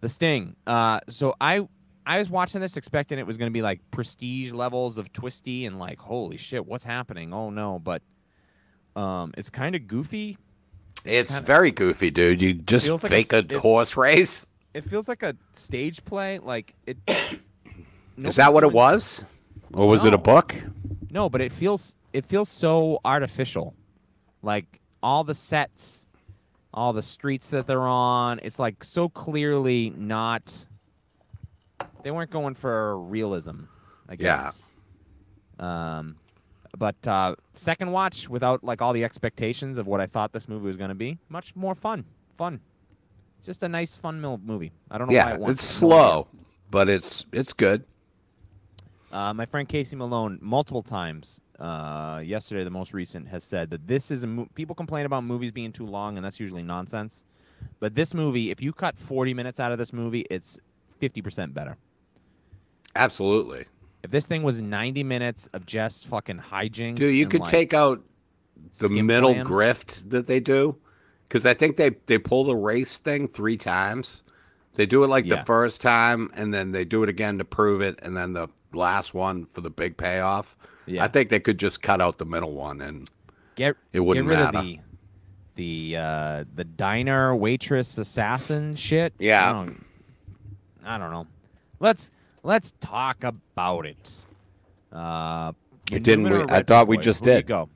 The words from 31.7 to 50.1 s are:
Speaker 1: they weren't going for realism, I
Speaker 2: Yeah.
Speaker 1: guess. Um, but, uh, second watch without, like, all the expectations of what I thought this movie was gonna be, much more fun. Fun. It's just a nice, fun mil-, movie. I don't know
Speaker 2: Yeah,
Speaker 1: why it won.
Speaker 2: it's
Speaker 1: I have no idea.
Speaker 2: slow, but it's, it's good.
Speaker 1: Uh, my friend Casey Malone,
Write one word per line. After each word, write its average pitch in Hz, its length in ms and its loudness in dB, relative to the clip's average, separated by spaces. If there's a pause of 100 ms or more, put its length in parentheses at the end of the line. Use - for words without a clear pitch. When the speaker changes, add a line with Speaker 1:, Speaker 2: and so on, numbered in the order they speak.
Speaker 1:
they 139 80 -8
weren't 165 200 -6
going 147 220 -4
for 110 460 -2
realism, 90 600 -6 (480)
I - 40 -14
Speaker 2:
Yeah. 90 40 -16
Speaker 1:
guess. 78 440 0 (960)
Um, 80 580 -8 (600)
but, 104 300 -4
uh, 95 280 0 (180)
second 180 380 -6
watch 185 380 -4
without, 127 340 -2
like, 117 180 -6
all 120 120 0
the 117 120 0
expectations 120 720 -6
of 101 100 -8
what 98 140 -2
I 95 40 -2
thought 107 280 -4
this 110 160 -12
movie 107 180 -10
was 95 100 -8
gonna 95 180 -8
be, 123 220 -10 (120)
much 170 260 -16
more 190 200 -6
fun. 214 300 -8 (320)
Fun. 170 220 -6 (800)
It's - 100 -20
just 185 160 -10
a 175 60 -4
nice, 170 260 -6
fun 160 260 -10
mil-, 135 220 -8
movie. 98 300 -8 (180)
I 107 60 -8
don't 123 100 -4
know 123 60 4
Speaker 2:
Yeah, 120 140 8
Speaker 1:
why 117 60 -2
it - 60 -6
won. 107 120 -2
Speaker 2:
it's - 300 2
Speaker 1:
I 175 40 6
have 165 40 8
no 160 60 10
idea. 156 100 12
Speaker 2:
slow, 80 220 4 (440)
but 98 180 4
it's, - 420 0
it's 131 220 -4
good. 101 300 4 (1300)
Speaker 1:
Uh, 101 180 -4
my 113 120 -6
friend 143 240 -6
Casey 143 260 -4
Malone, 117 460 -4